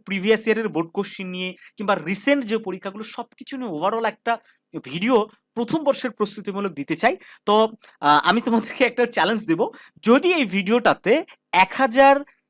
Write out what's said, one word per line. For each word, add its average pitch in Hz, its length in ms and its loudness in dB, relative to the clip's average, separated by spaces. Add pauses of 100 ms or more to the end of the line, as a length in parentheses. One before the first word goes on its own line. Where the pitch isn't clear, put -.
প্রিভিয়াস 208 420 0
ইয়ারের 220 220 0
বোর্ড 165 220 -4
কোশ্চেন 196 360 -8
নিয়ে 185 280 -8 (220)
কিংবা 202 180 -2
রিসেন্ট 202 500 0
যে 214 140 -2
পরীক্ষাগুলো, 196 460 -10
সব 233 200 -12 (120)
কিছু 269 200 -12
নিয়ে 247 140 -8
overall 202 340 -2
একটা 226 340 -4 (440)
ভিডিও 208 440 0 (280)
প্রথম 277 300 -2
বর্ষের 262 260 0
প্রস্তুতিমূলক 202 600 -6
দিতে 143 240 -6
চাই। 269 200 0 (300)
তো, 220 220 4 (320)
আহ, 147 280 4
আমি 220 120 4
তোমাদেরকে 226 440 0
একটা 240 220 0
চ্যালেঞ্জ 214 400 -2
দেব, 165 200 0 (360)
যদি 277 300 4
এই 302 120 0
ভিডিওটাতে 202 800 0 (280)
এক 185 200 2
হাজার 269 440 4 (340)